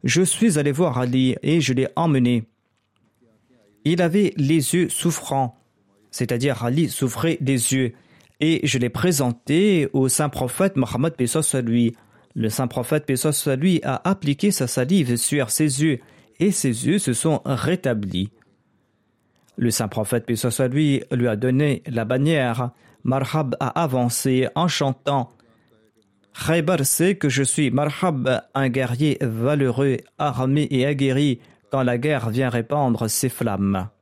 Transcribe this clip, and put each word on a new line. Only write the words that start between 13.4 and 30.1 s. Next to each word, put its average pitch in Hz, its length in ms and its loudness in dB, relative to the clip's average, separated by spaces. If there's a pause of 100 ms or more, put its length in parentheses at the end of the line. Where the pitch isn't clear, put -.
lui, 160 280 2
a - 240 -4
appliqué 185 440 0
sa 135 160 -2
salive 131 480 2
sur 131 340 -2
ses 143 320 0
yeux, 151 180 2 (400)
et 190 120 2
ses 123 340 -2
yeux 180 140 2
se 131 140 -2
sont 156 320 0
rétablis. 113 840 -2 (1300)
Le 120 140 0
saint 110 160 -2
prophète, 113 400 -2
paix 120 80 0
soit 120 160 -2
sur 127 160 0
lui, 139 340 0 (100)
lui 123 160 0
a 110 80 0
donné 127 520 0
la 117 180 -4
bannière. 127 680 0 (340)
Marhab 131 560 0
a 139 200 -2
avancé 127 760 0
en 175 120 2
chantant : 139 640 -2 (1000)
Khaybar 160 520 0
sait 185 300 2
que 156 140 0
je 131 140 0
suis 135 280 0
Marhab, 139 680 0 (120)
un 135 160 0
guerrier 127 520 0
valeureux, 131 760 0 (180)